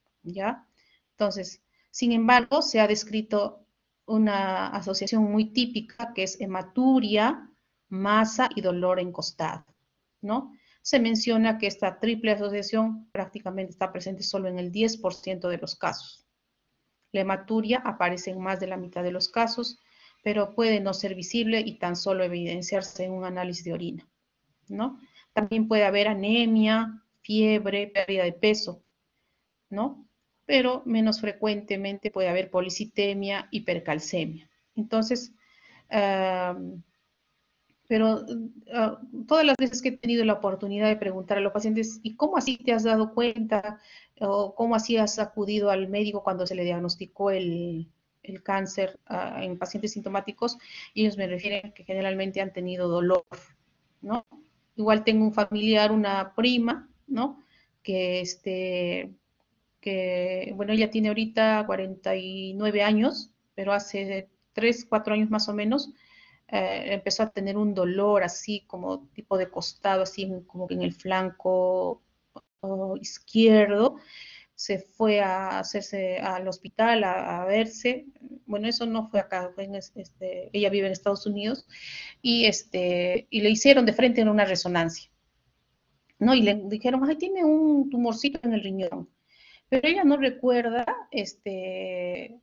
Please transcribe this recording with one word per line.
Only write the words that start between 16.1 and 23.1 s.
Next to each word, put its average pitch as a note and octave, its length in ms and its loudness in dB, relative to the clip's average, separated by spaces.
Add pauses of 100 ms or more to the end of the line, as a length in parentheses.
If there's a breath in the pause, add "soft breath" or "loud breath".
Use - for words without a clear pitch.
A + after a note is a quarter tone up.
La G3 80 0
hematuria G#3+ 560 0
aparece F#3 540 -4
en F#3 100 -8
más F#3 180 -4
de F#3 80 -6
la F#3 100 -6
mitad F3+ 240 -8
de F3+ 100 -4
los F3+ 180 -4
casos, A#3 500 -2 (420 soft breath)
pero G#3 320 -2
puede A3 280 2
no F#3+ 120 -2
ser F#3+ 220 -6
visible A3 460 -2
y A3 180 -8
tan F3 160 -2
solo F#3 300 0
evidenciarse F3 800 -4
en F#3 80 -6